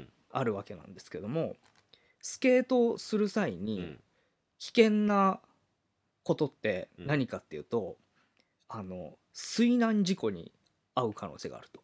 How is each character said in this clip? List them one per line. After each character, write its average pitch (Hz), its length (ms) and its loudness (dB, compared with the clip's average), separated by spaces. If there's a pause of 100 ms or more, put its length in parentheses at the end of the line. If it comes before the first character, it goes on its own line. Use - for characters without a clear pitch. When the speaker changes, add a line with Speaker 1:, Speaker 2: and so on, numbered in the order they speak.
(320)
Speaker 1:
あ 131 120 -2
る 113 120 0
わ 101 80 -8
け 104 120 -14
な 78 100 -18
ん 98 80 -18
で 85 80 -20
す - 100 -20
け 90 80 -8
ど 95 80 -10
も、 156 140 -4
Speaker 2:
う 135 40 -2
ん。 - 120 -8 (640)
Speaker 1:
ス - 180 -8
ケ 254 220 6
ー - 20 2
ト 240 280 4
を - 60 -4
す - 200 -2
る 208 100 2
際 156 300 -2
に、 101 220 -4
Speaker 2:
う 90 40 -4
ん。 76 160 -10 (600)
Speaker 1:
危 - 80 -12
険 220 240 6
な 202 500 4 (840)
こ 160 120 2
と 156 100 0
っ 135 60 -4
て 95 360 -2 (100)
何 135 300 -2
か 92 100 -8
っ - 60 -10
て - 140 -14
い - 20 -8
う 73 60 -10
と、 101 320 -4 (760)
Speaker 2:
う 113 60 -10
ん。 - 20 -8
Speaker 1:
あ - 20 -8
の、 90 360 -12 (160)
水 240 440 2
難 220 280 2
事 185 100 0
故 110 160 -2
に 85 220 -10 (420)
遭 123 120 2
う 107 60 -2
可 101 140 -10
能 78 100 -14
性 - 120 -10
が - 80 -14
あ - 40 -16
る - 80 -20
と。 - 140 -20